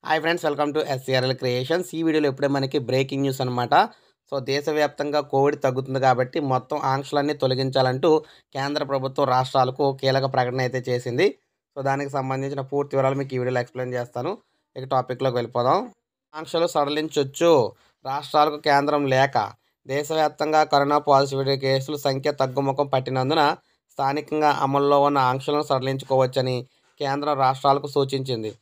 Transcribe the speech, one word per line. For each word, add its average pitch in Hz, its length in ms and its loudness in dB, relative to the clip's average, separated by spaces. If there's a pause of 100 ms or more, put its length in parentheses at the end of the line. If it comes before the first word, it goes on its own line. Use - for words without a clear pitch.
హాయ్ 156 160 0
ఫ్రెండ్స్, 165 240 -2
welcome 147 280 0
to 151 140 0
ఎస్సీఆర్ఎల్ 131 460 -2
క్రియేషన్స్. 131 600 -2
ఈ 160 100 -6
వీడియోలో 151 260 2
ఇప్పుడే 135 180 -2
మనకి 139 320 -2
బ్రేకింగ్ 135 460 -2
న్యూస్ 135 160 -2
అన్నమాట. 123 320 -2 (580)
So, 139 120 -6
దేశవ్యాప్తంగా 147 760 -2 (100)
కోవిడ్ 143 320 2
తగ్గుతుంది 131 380 -2
కాబట్టి 127 440 2
మొత్తం 131 420 -2
ఆంక్షలన్నీ 139 480 -2
తొలగించాలంటూ 131 760 0 (440)
కేంద్ర 143 300 -4
ప్రభుత్వం 135 440 -2
రాష్ట్రాలకు 127 580 2 (120)
కీలక 135 360 0
ప్రకటన 127 280 -2
అయితే 127 260 -2
చేసింది. 123 380 -2 (500)
So, 139 80 -10
దానికి 135 280 -2
సంబంధించిన 135 600 -6
పూర్తి 143 240 -4
వివరాలు 135 240 2
మీకు 131 160 -6
ఈ 127 60 -2
వీడియోలో 127 200 -2
ఎక్స్‌ప్లెయిన్ 123 340 -8
చేస్తాను. 123 360 -6 (440)
ఇక 131 160 -12
టాపిక్‌లోకి 127 460 0
వెళ్ళిపోదాం. 123 420 2 (540)
ఆంక్షలు 165 340 -2
సడలించొచ్చు, 151 840 0 (540)
రాష్ట్రాలకు 147 560 0
కేంద్రం 143 460 2
లేఖ. 135 280 2 (500)
దేశవ్యాప్తంగా 151 800 0
కరోనా 147 400 4
పాజిటివిటీ 139 540 2
కేసుల 135 400 -2
సంఖ్య 135 340 -2
తగ్గుముఖం 139 560 -2
పట్టినందున 131 520 0 (480)
స్థానికంగా 147 680 0
అమల్లో 139 420 4
ఉన్న 143 220 2
ఆంక్షలను 131 420 0
సడలించుకోవచ్చని 131 880 0 (440)
కేంద్రం 143 400 -2
రాష్ట్రాలకు 139 500 2
సూచించింది. 131 640 -2 (100)